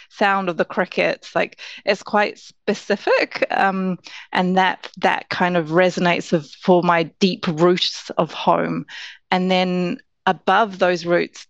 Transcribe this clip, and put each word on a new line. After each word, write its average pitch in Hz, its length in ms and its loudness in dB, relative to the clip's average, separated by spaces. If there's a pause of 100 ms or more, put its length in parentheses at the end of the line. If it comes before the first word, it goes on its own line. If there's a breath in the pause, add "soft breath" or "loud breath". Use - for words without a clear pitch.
sound 196 400 0
of 160 80 -4
the 180 80 0
crickets, - 680 -4
like, - 240 -2 (260 loud breath)
it's 202 160 0
quite - 380 -2
specific. - 1120 -2
Um, 190 480 0 (320 loud breath)
and 185 260 2
that, 185 400 0
that - 320 -2
kind 180 260 0
of 165 120 0
resonates 175 680 2
of, 156 160 -2
for 180 320 4
my 170 220 2 (160)
deep - 280 0
roots 175 680 0
of 160 160 -2
home. 165 520 -2 (440 loud breath)
And 185 220 0
then 180 480 0 (260)
above 190 540 0
those 180 260 0
roots, - 440 -2